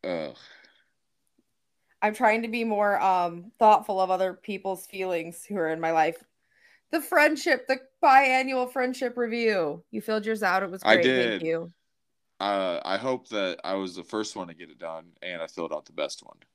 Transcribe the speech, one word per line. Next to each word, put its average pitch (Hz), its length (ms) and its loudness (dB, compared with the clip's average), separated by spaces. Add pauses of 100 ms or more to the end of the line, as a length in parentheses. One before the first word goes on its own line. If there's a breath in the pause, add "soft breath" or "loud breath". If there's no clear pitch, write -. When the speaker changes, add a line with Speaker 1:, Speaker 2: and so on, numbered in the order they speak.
Speaker 1:
Ugh. 80 320 -6 (1700 soft breath)
Speaker 2:
I'm 214 100 2
trying 226 280 2
to 226 60 -6
be 226 160 -2
more, 208 360 2
um, 175 600 0
thoughtful 214 400 6
of 185 100 2
other 185 240 0
people's 190 520 -8
feelings 185 580 -6
who 208 120 -8
are 165 120 0
in 160 120 -2
my 165 120 0
life. 160 300 0 (680 soft breath)
The 320 100 0
friendship, 302 680 0
the 262 100 0 (240)
biannual 262 720 4
friendship 254 440 -4
review. 214 760 -2
You 220 80 -6
filled 214 260 -4
yours 220 160 -4
out. 190 220 2
It 175 60 -8
was 190 140 -14
Speaker 1:
I 107 120 8
Speaker 2:
great. 175 100 4
Thank 120 340 2
Speaker 1:
did. - 20 -8
Speaker 2:
you. 165 300 -4 (680)
Speaker 1:
Uh, 95 440 -2
I 95 120 -2
hope 127 320 -4
that 95 340 -4
I 95 120 -4
was 95 200 -6
the 90 80 -14
first 107 320 -6
one 92 140 -10
to 85 60 -18
get 82 140 -20
it 76 100 -20
done, 82 340 -14 (100)
and 87 180 -10
I 82 60 -8
filled 82 260 -8
out 76 140 -8
the 73 60 -20
best - 320 -8
one. 50 140 -20 (160)